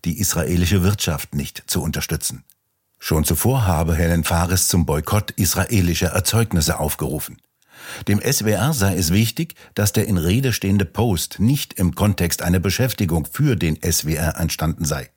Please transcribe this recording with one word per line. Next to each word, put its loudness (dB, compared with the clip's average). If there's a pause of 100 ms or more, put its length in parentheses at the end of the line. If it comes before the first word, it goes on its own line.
die -2
israelische 2
Wirtschaft -2
nicht -6
zu -2
unterstützen. -6 (540)
Schon 0
zuvor 0
habe 2
Helen 2
Fares 0
zum 4
Boykott -2
israelischer 2
Erzeugnisse 0
aufgerufen. -4 (680)
Dem 2
S 0
W 2
R 2
sei 2
es 0
wichtig, 0 (200)
dass 0
der 2
in 2
Rede 2
stehende 2
Post -2
nicht 0
im 0
Kontext 0
einer 2
Beschäftigung 0
für 2
den -2
S 0
W -2
R -2
entstanden -2
sei. -6